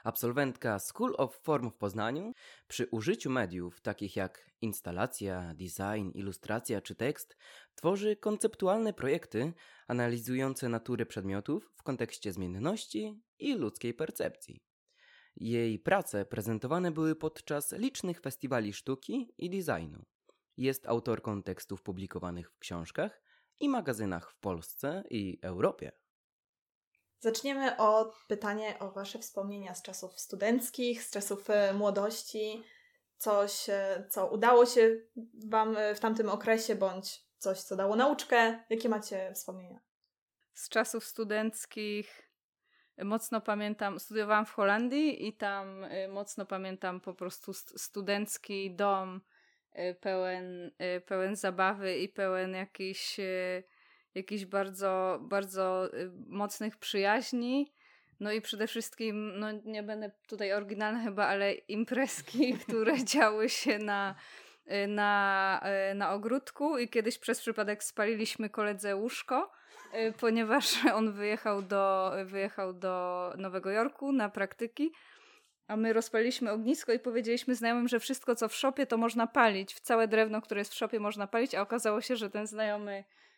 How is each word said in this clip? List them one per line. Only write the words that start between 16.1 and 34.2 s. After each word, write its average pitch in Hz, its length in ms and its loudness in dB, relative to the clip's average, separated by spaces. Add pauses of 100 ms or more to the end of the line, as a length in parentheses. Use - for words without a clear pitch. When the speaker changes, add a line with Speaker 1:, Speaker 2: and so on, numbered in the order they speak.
Speaker 1:
prezentowane 127 680 0
były 156 240 2
podczas 151 560 -4
licznych 196 500 -4
festiwali 123 520 -2
sztuki 214 640 -6
i 175 120 -6
designu. 107 560 -4 (520)
Jest 131 300 -2
autorką 113 560 -2
tekstów - 380 -8
publikowanych 90 680 -8
w - 80 -20
książkach 90 640 -6 (380)
i 294 100 0
magazynach 110 600 -2
w - 80 -20
Polsce 135 680 -6
i 98 320 -4
Europie. 92 500 -2 (1300)
Speaker 2:
Zaczniemy 269 580 0
od 220 380 4 (120)
pytania 208 520 -4
o 196 120 -8
wasze 196 280 -10
wspomnienia 196 560 -8
z - 60 -14
czasów 185 380 -12
studenckich, 233 840 0
z - 80 -10
czasów, 202 380 -4
e, 202 240 6
młodości. 214 920 -2 (540)
Coś, 202 520 2
e, 196 400 0
co 190 180 0